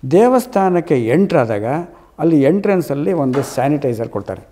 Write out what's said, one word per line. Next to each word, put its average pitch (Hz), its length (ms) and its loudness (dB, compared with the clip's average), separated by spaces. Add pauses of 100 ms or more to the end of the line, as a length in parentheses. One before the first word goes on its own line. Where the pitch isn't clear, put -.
(100)
ದೇವಸ್ಥಾನಕ್ಕೆ 180 960 2
ಎಂಟ್ರಾದಾಗ 120 560 2 (540)
ಅಲ್ಲಿ 156 240 2
ಎಂಟ್ರೆನ್ಸಲ್ಲಿ 180 680 0
ಒಂದು 135 300 -2
ಸ್ಯಾನಿಟೈಸರ್ 131 680 -2
ಕೊಡ್ತಾರೆ. 95 440 -8